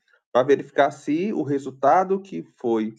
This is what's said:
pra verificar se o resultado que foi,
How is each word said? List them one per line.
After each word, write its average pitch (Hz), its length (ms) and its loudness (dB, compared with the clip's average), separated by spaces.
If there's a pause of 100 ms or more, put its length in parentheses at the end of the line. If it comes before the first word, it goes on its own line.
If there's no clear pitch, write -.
(320)
pra 123 100 4
verificar 143 480 2
se 165 420 -4
o 156 100 -4
resultado 143 800 0
que 170 220 -14 (160)
foi, 113 400 -2